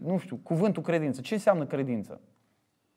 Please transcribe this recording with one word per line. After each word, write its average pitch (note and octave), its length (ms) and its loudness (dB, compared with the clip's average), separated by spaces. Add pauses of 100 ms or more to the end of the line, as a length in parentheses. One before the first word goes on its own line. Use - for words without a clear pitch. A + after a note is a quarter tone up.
nu F3+ 140 0
știu, - 240 -8
cuvântul E3+ 400 0
credință. D3+ 380 0
Ce B2 140 -6
înseamnă F#3+ 320 4
credință? C3 540 -4 (760)